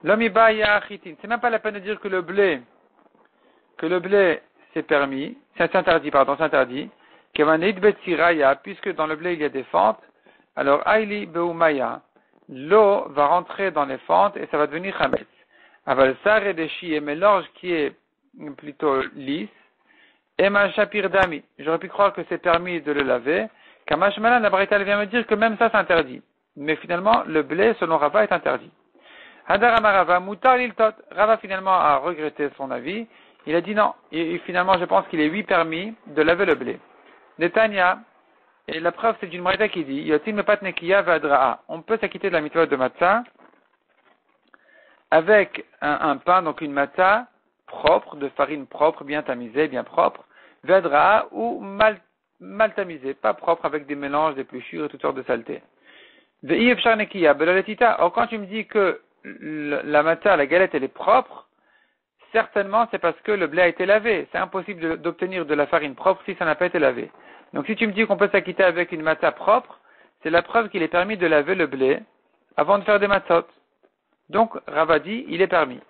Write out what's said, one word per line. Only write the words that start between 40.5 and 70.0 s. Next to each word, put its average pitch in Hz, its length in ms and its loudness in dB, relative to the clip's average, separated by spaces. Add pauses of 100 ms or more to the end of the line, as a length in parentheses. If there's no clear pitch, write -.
nekiya 185 400 0
ve'adra'a. 143 680 2
On 160 140 -12
peut 220 180 -2
s'acquitter 196 280 -6
de 175 40 -2
la 165 80 0
mitzvah 156 240 0
de 143 120 -2
matzah 175 480 0 (1900)
avec 175 560 2 (160)
un, 147 180 -2
un 143 160 0
pain, 180 260 2
donc 160 200 -6
une 147 100 -8
matzah 185 540 0 (400)
propre, - 500 0
de 139 140 -8
farine 139 360 -4
propre, 156 380 -2
bien 147 180 -6
tamisée, 123 460 -4
bien 127 160 -6
propre, - 400 -2 (380)
ve'adra'a 165 720 4
ou 226 280 -6
mal, 208 380 0 (400)
mal 202 340 -2
tamisée, 156 420 -8
pas - 200 -2
propre - 320 -4
avec 147 200 -6
des 143 100 -8
mélanges, 143 400 -2
des 131 80 -8
pluchures 147 420 -10
et - 20 -8
toutes - 140 -14
sortes 143 140 -4
de 131 80 -10
saletés. - 360 -6 (840)
Ve'i 175 260 2
efshar 226 260 2
nekiya 180 380 2
beloletita. 190 680 2
Or 175 120 2
quand 233 160 0
tu 226 100 -8
me 202 80 -10
dis 208 200 -10
que 196 340 0 (240)
le, 147 580 -8
la 147 220 2
matzah, 165 320 2
la 143 100 2
galette, 180 280 2
elle 135 100 -2
est 127 40 -6
propre, - 600 -2 (840)
certainement 214 580 -2
c'est 190 80 -6
parce - 220 -4
que 214 120 -4
le 190 140 -2
blé 160 160 0
a 175 60 4
été 170 160 -2
lavé. 202 480 2
C'est 175 60 -6
impossible 185 420 -8
de, 160 160 -4
d'obtenir 175 480 -6
de 147 100 -2
la 147 120 2
farine 147 280 -2
propre 190 300 -2
si 190 120 -8
ça 175 100 -4
n'a 156 80 0
pas 180 120 -2
été 175 120 -2
lavé. 127 320 0 (420)
Donc 135 140 -6
si 214 100 -4
tu 226 100 -2
me 208 60 -4
dis 214 120 0
qu'on 202 120 -2
peut 196 160 2
s'acquitter 185 320 0
avec 175 260 0
une 160 120 -8
matzah 156 280 0
propre, - 480 -2 (440)